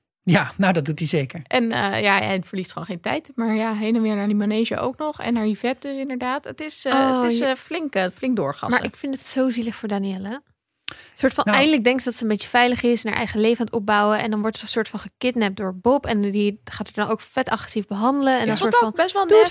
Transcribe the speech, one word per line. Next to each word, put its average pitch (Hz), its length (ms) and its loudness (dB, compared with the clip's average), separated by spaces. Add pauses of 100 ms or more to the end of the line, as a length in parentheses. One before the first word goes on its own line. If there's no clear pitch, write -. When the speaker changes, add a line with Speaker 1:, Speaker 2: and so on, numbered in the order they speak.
(220)
Speaker 1:
Ja, 180 340 2
nou, 190 160 4
dat 165 120 0
doet 151 140 -6
hij 160 100 -2
zeker. 147 380 -2
Speaker 2:
En, 233 260 0
eh, 196 300 -2
ja, 202 160 4
hij 196 260 0
verliest 185 280 -8
gewoon 160 140 -10
geen 175 140 -8
tijd. 262 340 -4
Maar 226 200 -2
ja, 220 200 -2
heen 220 220 0
en 226 60 2
weer 214 140 0
naar 202 100 -2
die 208 100 0
manege 214 420 0
ook 254 200 -4
nog. 302 220 -6
En 240 140 -2
naar 220 120 0
Yvette 240 420 -4
dus 277 100 -6
inderdaad. 262 460 -6
Het - 160 -12
is, 302 240 -10
eh, 262 100 -2
Speaker 3:
Oh, 262 280 2
Speaker 2:
het 240 100 2
is, 233 60 2
Speaker 3:
ja. 269 120 0
Speaker 2:
eh, 262 60 0
flink, 311 380 -8
eh, 190 100 2 (100)
flink 254 220 -2
doorgassen. 147 340 -4
Speaker 3:
Maar 247 180 0
ik - 80 -16
vind 277 180 -8
het 262 120 -8
zo 262 240 0
zielig 226 240 -4
voor - 140 -8
Danielle. 196 540 -6 (460)
Een - 60 -8 (200)
soort - 200 2
van, - 100 0
Speaker 1:
Nou. 208 120 4
Speaker 3:
eindelijk 285 280 6
denkt 247 180 4
ze - 60 -4
dat 233 100 -4
ze - 40 -8
een 226 80 0
beetje 208 180 -2
veilig 247 340 4
is. 240 220 2
En 226 60 -4
haar - 80 -2
eigen 220 220 -2
leven 226 180 4
aan 233 80 0
het - 80 -8
opbouwen. 208 440 2
En 220 120 -2
dan 214 100 -2
wordt 214 160 -2
ze - 60 -8
een 214 60 -12
soort 220 200 -2
van 202 120 -10
gekidnapt 226 560 -2
door 190 200 -4
Bob. 262 300 2
En 202 240 0
die 208 340 0
gaat - 220 -10
er - 80 -20
dan 208 140 -2
ook 220 120 -2
vet - 300 -4
agressief - 360 -4
behandelen. 262 480 2
En 247 60 2
Speaker 2:
Ik 233 60 0
Speaker 3:
dan 220 100 2
Speaker 2:
vond 226 160 0
Speaker 3:
soort - 20 -
Speaker 2:
het 480 80 6
ook 220 140 0
Speaker 3:
van, 320 80 4
Speaker 2:
best 370 100 -4
wel 392 120 2
Speaker 3:
"Doe 392 100 8
het 440 140 10